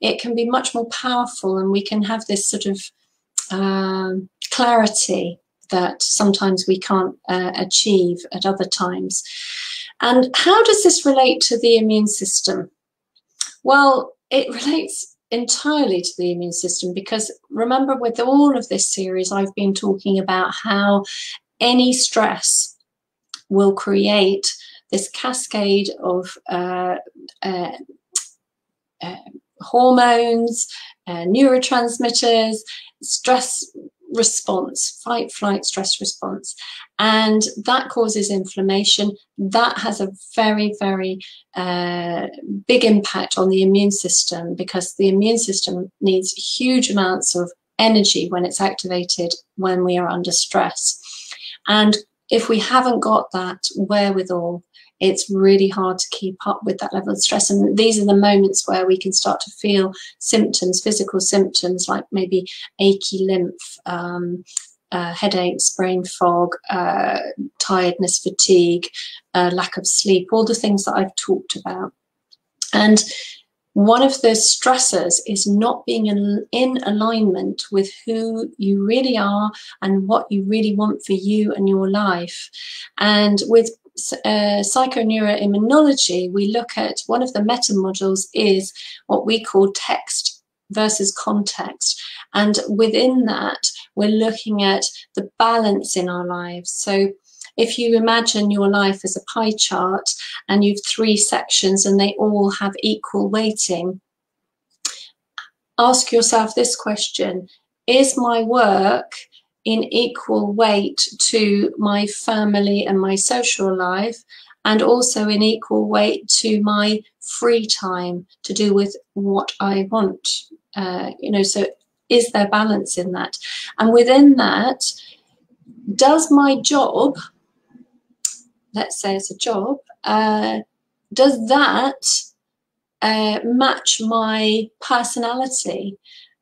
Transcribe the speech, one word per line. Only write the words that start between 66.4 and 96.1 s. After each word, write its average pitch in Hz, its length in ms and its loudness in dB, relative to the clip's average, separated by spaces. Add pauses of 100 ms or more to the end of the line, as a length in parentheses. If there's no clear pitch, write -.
uh, 180 480 -2 (400)
tiredness, 180 640 0
fatigue, 175 680 2 (460)
uh, 180 180 4
lack 180 240 -4
of 180 120 -4
sleep, 185 420 2
all 220 140 4
the 226 100 0
things 202 300 0
that - 100 -2
I've 190 220 -2
talked - 400 -2
about. 190 360 -10 (800)
And 214 300 6 (680)
one 226 300 6
of 269 180 2
the 226 160 4
stressors 220 920 0
is 202 220 -2
not 214 360 0
being 226 220 0
in, 202 460 0
in 254 320 0
alignment 208 880 0
with 196 180 0 (160)
who 226 500 -4
you 196 300 0
really 247 300 2
are 208 340 0 (300)
and 190 260 0
what - 240 -2
you 196 140 -2
really 208 320 0
want 208 280 -2
for 196 100 -2
you 208 400 0
and 196 140 0
your 190 220 2
life. 185 600 -2 (480)
And 208 480 4
with, 226 220 6 (560)
uh, 208 380 0
psychoneuroimmunology, 220 1700 2
we 202 160 0
look 233 300 -4
at - 280 -4
one 247 160 0
of 254 120 -4
the 208 100 0
meta 240 300 0
models 190 580 -2
is 190 400 0 (340)
what - 200 0
we 220 180 0
call 196 280 4
text - 720 -6 (280)
versus 214 440 -2
context. - 880 -4 (300)
And 208 260 2 (100)
within 226 580 2
that, - 440 -4 (240)
we're 208 140 0
looking 214 540 0
at 196 240 0 (280)
the 196 240 -6
balance 226 560 2
in 180 140 -2
our 180 180 -6